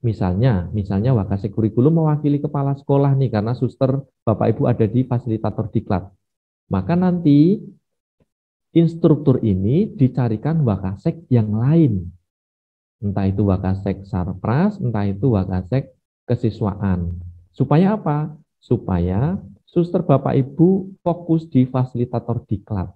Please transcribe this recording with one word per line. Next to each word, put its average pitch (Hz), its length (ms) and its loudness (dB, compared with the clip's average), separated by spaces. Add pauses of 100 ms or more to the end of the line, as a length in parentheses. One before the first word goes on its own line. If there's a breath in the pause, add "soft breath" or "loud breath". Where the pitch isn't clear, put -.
misalnya, 101 720 0
misalnya 107 400 0
wakasek 98 400 -2
kurikulum 123 480 2
mewakili 147 320 0
kepala 143 400 -2
sekolah 139 400 2
nih, 135 160 0
karena 110 240 0
suster 131 480 -2 (240)
Bapak 110 320 0
Ibu 139 80 0
ada 120 160 2
di 123 240 0
fasilitator 110 640 -4
diklat. 95 400 -4 (560)
Maka 98 320 -2
nanti 175 640 4 (1120)
instruktur 156 640 4
ini 113 560 0
dicarikan 131 720 0
wakasek 95 640 -4
yang 107 240 2
lain. 117 560 2 (880)
Entah 101 240 -2
itu 98 240 0
wakasek 95 560 -2
sarpras, 107 800 -2
entah 107 240 -2
itu 101 240 0
wakasek 95 640 -2 (320)
kesiswaan. 98 960 -2 (320)
Supaya 180 400 2
apa? 151 400 -4 (240)
Supaya 101 800 -2 (300)
suster 175 320 0
Bapak 135 320 2
Ibu 165 720 2
fokus 165 400 -2
di 127 240 2
fasilitator 120 720 -4
diklat. 95 540 -6